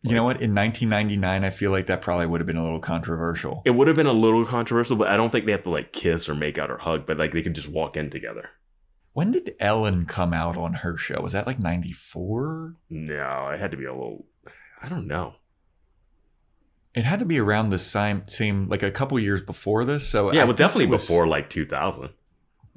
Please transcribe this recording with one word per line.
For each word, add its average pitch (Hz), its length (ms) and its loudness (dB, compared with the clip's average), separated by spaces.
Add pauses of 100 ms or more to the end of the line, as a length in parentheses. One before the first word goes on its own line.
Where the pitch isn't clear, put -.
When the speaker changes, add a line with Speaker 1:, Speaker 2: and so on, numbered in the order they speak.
Speaker 1:
You 120 140 2
know 113 100 4
Speaker 2:
Like 127 120 2
Speaker 1:
what? - 60 -6
In 107 100 2
nineteen 110 340 2
ninety-nine, 101 560 2
I 98 60 0
feel 98 220 0
like 95 160 0
that 92 140 0
probably 87 240 0
would 82 140 0
have 85 80 -2
been 82 80 -2
a 82 80 0
little 80 160 -2
controversial. 82 840 -4
Speaker 2:
It 123 60 6
would 131 180 6
have 156 80 4
been 156 100 4
a 131 60 4
little 113 320 6
controversial, 117 500 0
but 101 140 2
I 101 80 6
don't 113 120 4
think 110 160 0
they 107 60 2
have 98 120 -2
to, 90 80 -4
like, 76 200 -4
kiss 82 380 -2
or 73 60 -4
make 76 220 -4
out 71 140 -2
or 60 60 -6
hug, 80 280 -2
but, 78 120 -2
like, 78 160 0
they 82 80 0
could 82 120 -2
just 71 140 -10
walk 73 300 -4
in 76 120 -4
together. 58 380 -12 (640)
Speaker 1:
When 180 200 0
did 359 280 -2
Ellen 101 460 2
come 85 280 -2
out 85 220 -2
on 85 180 -4
her 85 220 -6
show? - 240 -6
Was - 140 -6
that, 104 120 -2
like, 131 140 -4
ninety-four? 104 1160 -6 (140)
Speaker 2:
No, 67 600 -6
it 76 100 -6
had 98 120 -4
to 73 60 -10
be 67 60 -10
a 64 100 -8
little, 58 320 -10 (560)
I 123 60 -14
don't 160 180 -8
know. 73 280 -6 (1600)
Speaker 1:
It 117 100 0
had 185 140 2
to 233 60 -2
be 165 140 2
around 107 280 4
the 95 100 0
same, 104 500 0
same, 98 400 0
like, 101 160 0
a 98 80 0
couple 135 280 0
years 98 220 0
before 107 440 -2
this. 143 220 -2
So 101 240 2
Speaker 2:
Yeah, 151 100 6
Speaker 1:
I - 20 8
Speaker 2:
well, 117 40 6
Speaker 1:
think 120 100 2
Speaker 2:
definitely 147 280 4
Speaker 1:
it 90 60 2
was, 87 140 2
Speaker 2:
before, 85 220 6
like, 73 220 0
two 78 160 -4
thousand. 69 440 -4 (680)